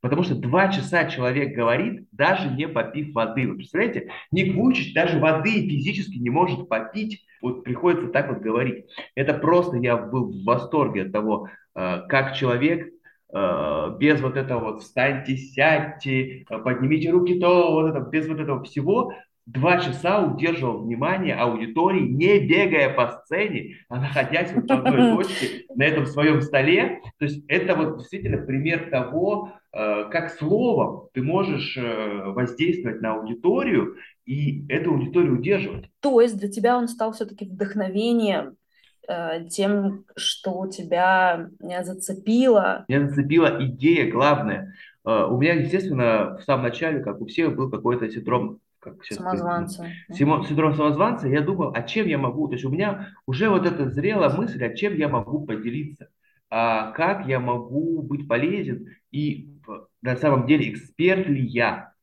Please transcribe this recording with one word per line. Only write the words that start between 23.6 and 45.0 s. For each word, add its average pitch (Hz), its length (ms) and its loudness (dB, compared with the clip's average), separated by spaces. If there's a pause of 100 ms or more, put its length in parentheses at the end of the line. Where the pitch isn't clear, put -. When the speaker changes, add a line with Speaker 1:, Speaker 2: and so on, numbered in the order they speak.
Speaker 1:
а 127 120 -6
находясь 147 520 -2
вот - 160 -2
в 269 40 4
одной 247 380 4
Speaker 2:
<laughs> 226 60 4
Speaker 1:
точке - 480 -4 (100)
на 135 100 4
этом 151 220 2
своем 143 360 2
столе. 151 580 2 (180)
То 151 60 -2
есть 147 240 -4
это 185 260 2
вот 156 240 -2
действительно - 460 -6
пример 160 460 -2
того, 170 640 -2 (200)
э, 107 380 -2
как - 220 -4
словом 185 840 0
ты 127 80 -4
можешь, 160 540 -2
э, 107 500 -6
воздействовать 123 760 -2
на 110 140 -2
аудиторию 147 840 0 (300)
и 147 420 -4
эту 160 240 0
аудиторию 143 460 2
удерживать. 190 480 -2 (140)
Speaker 2:
То 262 200 4
есть 233 180 4
для 202 100 -6
тебя 233 280 2
он 240 120 -2
стал 220 240 -4
все-таки 214 320 -10
вдохновением, 196 1120 -2 (520)
э, 170 400 -6
тем, 196 560 0 (120)
что 190 520 -4
тебя, 180 800 2 (120)
э, 180 220 -8
зацепило? 196 1080 2
Speaker 1:
Меня 139 200 2
зацепила 143 560 4
идея, 135 480 2
главное. 107 640 0 (300)